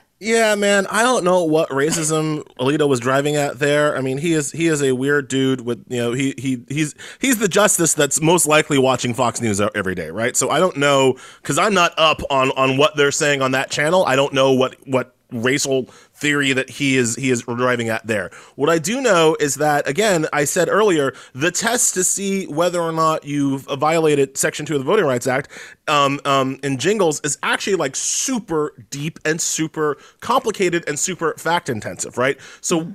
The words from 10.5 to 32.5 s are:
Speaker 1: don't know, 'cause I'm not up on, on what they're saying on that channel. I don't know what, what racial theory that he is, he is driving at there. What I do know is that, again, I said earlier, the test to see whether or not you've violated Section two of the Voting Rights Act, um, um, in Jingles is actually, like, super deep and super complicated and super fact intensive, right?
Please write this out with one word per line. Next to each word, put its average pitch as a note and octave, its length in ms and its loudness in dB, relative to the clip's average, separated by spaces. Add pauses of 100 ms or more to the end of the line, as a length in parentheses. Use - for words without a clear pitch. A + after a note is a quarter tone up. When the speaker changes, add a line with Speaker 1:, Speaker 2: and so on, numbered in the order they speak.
Speaker 1:
don't F3 200 0
know, C#3 380 4 (260)
'cause C#3+ 160 -4
I'm G3+ 160 2
not F3 240 2
up D#3 320 2
on, C3+ 220 2
on C3 260 2
what D3 180 4
they're C#3+ 160 4
saying C#3+ 300 0
on C3 80 2
that C3 200 -2
channel. D#3+ 360 2
I B2+ 100 2
don't C#3 160 2
know C3+ 200 4
what, B2+ 240 2 (100)
what B2+ 260 -2 (200)
racial C3 560 -2 (260)
theory C#3+ 380 0
that C3 180 -2
he C3+ 260 0
is, A#2 200 0
he C3+ 140 -2
is A#2+ 120 0
driving A#2+ 460 -2
at A2 180 -4
there. G2+ 240 -4 (240)
What C#3+ 160 0
I E3+ 80 2
do G3+ 220 -4
know F3 400 4
is C#3 160 0
that, D3 300 0
again, E3+ 460 0
I D3 120 0
said E3 240 0
earlier, E3+ 440 2 (220)
the D3 160 -2
test A#3 440 -2
to F#3 100 -2
see G3 420 -2
whether F3 340 -2
or E3 120 -4
not D#3+ 320 0
you've C#3 380 -2
violated D3 760 0
Section D#3 260 -2
two D3+ 120 -2
of - 40 0
the C3 40 -6
Voting F#3 200 2
Rights B2+ 220 0
Act, B2+ 240 -2 (380)
um, C#3+ 360 2
um, C3+ 380 0
in C#3 160 -2
Jingles F3 440 0
is C#3+ 200 -4
actually, G#3 340 -2
like, C#3 200 -2
super D#3+ 760 -4 (180)
deep D3 340 -8
and D#3+ 160 -2
super D3+ 580 -4 (220)
complicated G3 680 -2
and D3 80 -4
super E3 380 -4
fact E3 340 -4
intensive, G#2 480 -8
right? B2+ 220 0 (220)